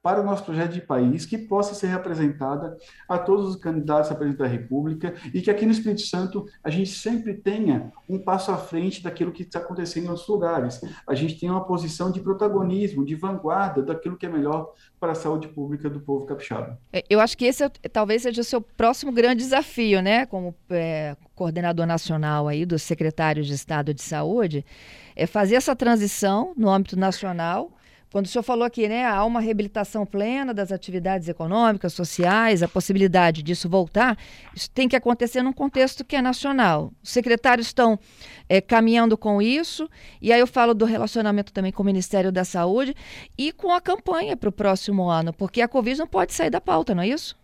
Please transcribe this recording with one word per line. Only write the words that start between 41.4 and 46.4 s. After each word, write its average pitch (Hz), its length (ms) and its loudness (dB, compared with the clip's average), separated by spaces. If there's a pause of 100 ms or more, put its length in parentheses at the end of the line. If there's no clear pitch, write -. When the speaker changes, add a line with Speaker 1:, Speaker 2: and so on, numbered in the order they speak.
Speaker 2:
também 190 180 -2
com 196 120 -4
o - 20 0
Ministério 190 460 2
da 185 120 0
Saúde 196 520 0 (420)
e 294 140 -2
com 359 200 -2
a 349 100 2
campanha 349 540 -2
pro 208 160 -2
próximo 190 580 0
ano, 165 220 0
porque 196 300 -2
a 240 60 4
covid 254 320 0
não 330 80 -4
pode 370 260 0
sair - 160 0